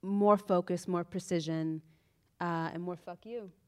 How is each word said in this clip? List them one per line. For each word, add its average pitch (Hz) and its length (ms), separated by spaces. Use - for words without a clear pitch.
more 202 360
focus, 180 500
more 175 160
precision, 160 760
uh, 165 340
and 170 80
more 175 140
fuck 175 300
you. 220 260